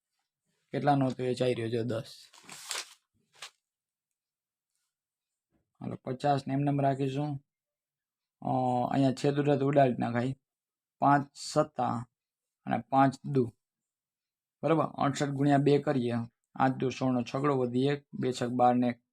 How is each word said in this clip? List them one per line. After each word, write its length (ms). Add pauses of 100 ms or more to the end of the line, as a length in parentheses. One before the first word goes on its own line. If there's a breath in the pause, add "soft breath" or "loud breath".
(720)
કેટલાનો 380
હતો? 140
એ 120
ચાઈ 180
રહ્યો 160
છે 140
દસ. 260 (3750)
હાલો, 140
પચાસ 520
ને 60
એમને 180
એમ 80
રાખીશું. 520 (1080)
અ, 100 (400)
અહીંયા 220
છેદ 260
ઉડે 200
તો 80
ઉડાડી 360
નાખાય. 320 (640)
પાંચ 340
સત્તા 640 (680)
અને 120 (140)
પાંચ 220 (100)
દુ. 200 (1160)
બરાબર? 260 (160)
અડસઠ 360
ગુણ્યા 180
બે 220
કરીએ. 380 (380)
આઠ 260
દુ 100
સોળનો 320
છગડો 380
વધી 260
એક, 140 (120)
બે 200
છક 260
બાર 160
ને 140
એક 100 (140)